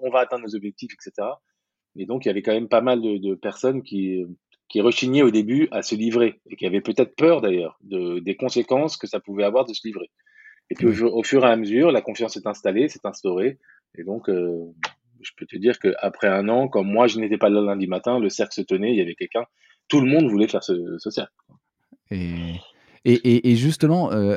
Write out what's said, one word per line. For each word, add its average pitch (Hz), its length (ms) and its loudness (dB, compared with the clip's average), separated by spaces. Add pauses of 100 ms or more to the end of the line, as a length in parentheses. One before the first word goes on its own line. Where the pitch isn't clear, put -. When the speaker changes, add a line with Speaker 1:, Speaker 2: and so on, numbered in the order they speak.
Speaker 1:
on 127 80 -4
va 127 100 2
atteindre 123 240 -2
nos 107 100 -10
objectifs, 104 380 -10
et - 80 -20
cetera. 104 420 -10 (540)
Et 95 100 -12
donc, 127 200 -8
il - 20 -4
y 104 40 2
avait 98 100 -4
quand 110 100 -2
même 113 160 -2
pas 113 140 4
mal 123 200 2
de, 107 160 -2
de 95 180 -4
personnes 127 480 -4
qui, 92 420 -4 (420)
qui 107 140 -2
rechignaient 127 400 2
au 123 100 6
début 110 400 2
à 104 100 -4
se - 140 -6
livrer 113 540 0
et - 80 -14
qui - 80 -6
avaient 95 160 -2
peut-être 113 340 -2
peur, 160 240 4
d'ailleurs, 90 440 -2
de, 90 360 -6
des 92 160 -4
conséquences 127 640 -2
que 107 100 -12
ça 101 140 -8
pouvait 101 240 -4
avoir 120 180 2
de 113 100 -10
se - 140 -12
livrer. 98 220 -10 (600)
Et - 60 -6
puis, 120 120 0
au - 20 6
Speaker 2:
Oui. 107 60 2
Speaker 1:
fur, 110 200 0
au 113 80 0
fur 131 220 4
et 123 40 6
à 117 60 6
mesure, 113 380 2
la 117 80 2
confiance 113 340 -6
est 104 120 -10
installée, 104 420 0
s'est - 160 -12
instaurée. 98 540 -4 (380)
Et 85 60 -16
donc, 101 240 -10
euh, 85 460 -4 (480)
je - 160 -16
peux - 80 -16
te - 100 -14
dire 107 240 2
qu'après - 480 -2
un 98 220 2
an, 127 180 2
quand 110 160 0
moi, 107 240 4
je 110 120 -2
n'étais 107 180 -2
pas 104 120 4
là 104 120 4
le 101 60 0
lundi 98 200 -2
matin, 107 320 -2
le 107 80 0
cercle - 260 -4
se 104 80 -6
tenait, 95 300 -2
il 113 60 2
y 95 40 2
avait 85 140 -6
quelqu'un, - 300 -6 (420)
tout 147 140 4
le 131 60 4
monde 151 220 4
voulait 104 200 2
faire - 140 -4
ce, 87 340 -4
ce 107 140 -10
cercle. 107 200 -6 (800)
Speaker 2:
Et, 85 440 -6 (500)
et, 123 80 8
et, 120 380 4
et 117 40 6
justement, 156 560 2
euh, 101 260 2